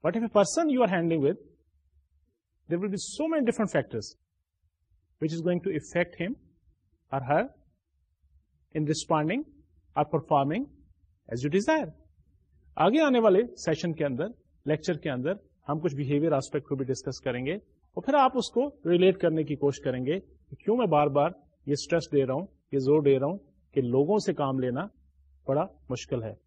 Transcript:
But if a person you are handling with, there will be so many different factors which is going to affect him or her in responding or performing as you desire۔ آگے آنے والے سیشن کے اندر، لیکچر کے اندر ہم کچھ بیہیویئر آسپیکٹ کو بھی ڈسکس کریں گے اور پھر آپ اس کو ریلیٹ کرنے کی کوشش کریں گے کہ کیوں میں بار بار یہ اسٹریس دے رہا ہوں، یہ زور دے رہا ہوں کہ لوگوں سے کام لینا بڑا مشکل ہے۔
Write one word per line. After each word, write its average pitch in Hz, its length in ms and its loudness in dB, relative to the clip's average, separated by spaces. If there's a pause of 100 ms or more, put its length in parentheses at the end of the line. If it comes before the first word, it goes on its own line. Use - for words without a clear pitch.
But 180 140 0
if 226 40 -2
a 208 180 4
person 294 340 2
you 254 80 4
are 190 140 2
handling 165 300 2
with, 185 140 0 (1300)
there 170 120 -2
will 202 120 -4
be 202 80 -6 (200)
so 320 100 -2
many 302 120 0
different 226 340 -2
factors 117 300 -4 (1120)
which 156 120 -4
is 165 140 -4
going 175 140 0
to 180 140 -4
affect 175 360 -4 (120)
him 220 100 -6 (800)
or 135 200 -4
her 175 120 2 (1300)
in 156 100 -2
responding 156 580 -2 (520)
or 135 160 2
performing 151 500 0 (680)
as 123 180 -6
you 143 40 -2
desire۔ 214 400 0 (840)
آگے 220 260 4
آنے 262 180 4
والے 220 360 4
سیشن 165 380 -4
کے 151 120 -2
اندر، 139 220 -4 (380)
لیکچر 156 320 -2
کے 160 120 -6
اندر 131 240 -4 (360)
ہم 151 100 -2
کچھ 151 160 -2
بیہیویئر 147 360 0
آسپیکٹ 139 360 -2
کو 143 80 -4
بھی 131 100 -4
ڈسکس 127 360 -6
کریں 127 240 -4
گے 156 80 -2
اور - 500 -12
پھر 269 100 -2
آپ 262 220 4
اس - 160 -2
کو 277 180 0 (160)
ریلیٹ 180 320 4
کرنے 160 260 0
کی 147 120 -4
کوشش 139 240 -2
کریں 127 260 -4
گے 170 140 -2
کہ - 360 -20
کیوں 220 220 -2
میں 247 80 2
بار 151 220 4
بار 143 220 2 (360)
یہ 139 80 -2
اسٹریس 160 380 -2
دے 139 140 4
رہا 127 80 -2
ہوں، 170 140 -6 (240)
یہ 139 80 0
زور 143 220 4
دے 139 180 4
رہا 139 80 0
ہوں 190 100 -4 (340)
کہ 139 100 0
لوگوں 139 360 2
سے 190 160 -2
کام 135 260 -2
لینا 127 280 -2 (580)
بڑا 147 200 0 (240)
مشکل 123 340 -6
ہے۔ 107 100 -10 (140)